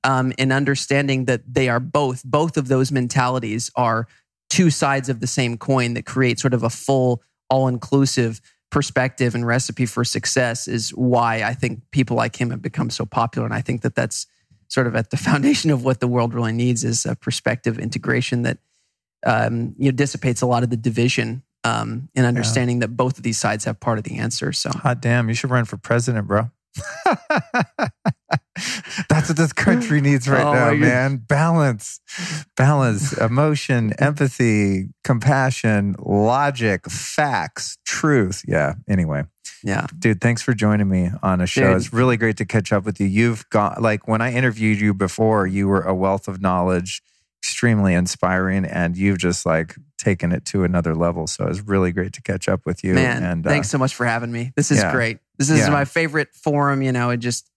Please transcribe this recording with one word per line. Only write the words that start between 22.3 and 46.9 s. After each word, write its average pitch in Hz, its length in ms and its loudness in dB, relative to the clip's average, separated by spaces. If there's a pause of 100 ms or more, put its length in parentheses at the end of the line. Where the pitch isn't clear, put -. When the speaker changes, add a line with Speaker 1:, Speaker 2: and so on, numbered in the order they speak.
Speaker 1:
that 113 160 -2
both 127 220 0
of - 60 -18
these 117 160 -2
sides 107 260 -2
have 110 140 -4
part 113 180 -2
of 107 60 -6
the 113 160 -10
answer. 117 340 -4
So - 160 -4
Speaker 2:
Hot 123 320 -2
damn, 120 280 2
you 113 40 0
should 120 160 -4
run 123 160 2
for 104 120 -10
president, 117 500 -2
bro. 107 240 0 (240)
<laughs> 587 400 -2 (1900)
That's 156 200 2
what 156 80 0
this 160 160 2
country 220 480 2
needs 139 280 2
right 135 160 4
Speaker 1:
Oh 147 80 2
Speaker 2:
now, 127 120 4
Speaker 1:
my 117 60 4
goodness. 113 180 4
Speaker 2:
man. 131 280 0
Balance, 143 840 0 (560)
balance, 131 580 2
Speaker 1:
<laughs> - 40 -4
Speaker 2:
emotion, 123 840 0
empathy, 113 920 2 (140)
compassion, 117 960 2
logic, 113 920 2
facts, - 960 -4
truth. 117 640 0
Yeah. 78 280 0 (120)
Anyway. 80 360 0 (400)
Speaker 1:
Yeah. - 240 -2 (100)
Speaker 2:
Dude, 107 240 0
thanks 117 200 2
for 127 120 0
joining 104 340 2
me 92 220 2 (140)
on 92 180 2
a 90 60 2
show. 101 220 2
Speaker 1:
Dude. 92 80 4
Speaker 2:
It's - 160 -4
really 123 240 2
great 110 200 0
to 107 80 -4
catch 104 260 0
up 98 140 0
with 104 140 -4
you. 98 80 2
You've 110 420 0
got, 104 320 0
like, 107 260 0
when 110 140 2
I 123 100 -2
interviewed 110 480 0
you 104 140 2
before, 101 540 2
you 98 200 0
were 98 140 2
a 92 140 0
wealth 95 320 0
of 95 140 -8
knowledge, 92 600 0 (400)